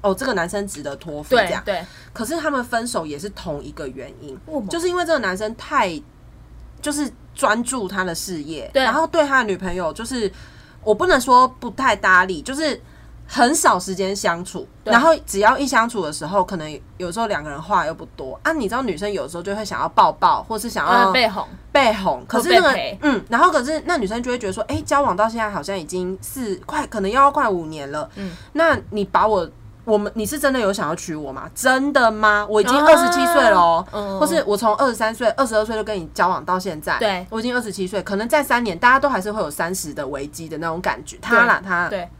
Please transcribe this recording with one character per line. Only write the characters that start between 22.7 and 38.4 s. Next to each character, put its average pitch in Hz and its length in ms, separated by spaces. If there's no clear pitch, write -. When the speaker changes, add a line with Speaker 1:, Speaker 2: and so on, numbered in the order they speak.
Speaker 2:
被 - 20
陪。 185 280
Speaker 1:
嗯， 262 260
然 233 100
后 320 120
可 277 120
是 302 220
那 339 120
女 214 100
生 226 160
就 247 80
会 247 80
觉 214 80
得 190 60
说， 214 100
哎， 302 180
交 285 200
往 226 140
到 214 140
现 226 80
在 214 140
好 190 100
像 196 160
已 165 60
经 180 380
四， 226 340
快， 302 220
可 214 140
能 196 100
要 269 180
快 277 180
五 170 200
年 147 240
了。 151 240
Speaker 2:
嗯。 185 200
Speaker 1:
那 311 220
你 202 160
把 190 220
我， 185 200
我 220 100
们， 208 200
你 214 100
是 277 140
真 277 120
的 254 80
有 202 140
想 190 160
要 170 60
娶 165 180
我 147 180
吗？ 131 220
真 269 400
的 240 180
吗？ 208 380
我 214 100
已 202 60
经 247 100
二 302 220
十 349 160
七 349 80
Speaker 2:
啊。 339 120
Speaker 1:
岁 269 100
了 214 120
哦， 170 360
Speaker 2:
嗯。 202 280
Speaker 1:
或 302 60
是 311 220
我 202 100
从 214 200
二 277 120
十 226 60
三 226 180
岁、 226 180
二 269 140
十 226 100
二 214 80
岁 220 120
就 220 80
跟 214 120
你 160 200
交 180 120
往 160 160
到 180 160
现 180 220
在， 156 160
Speaker 2:
对。 185 320
Speaker 1:
我 226 100
已 220 40
经 247 120
二 247 60
十 214 100
七 185 140
岁， 190 160
可 196 140
能 220 120
在 202 140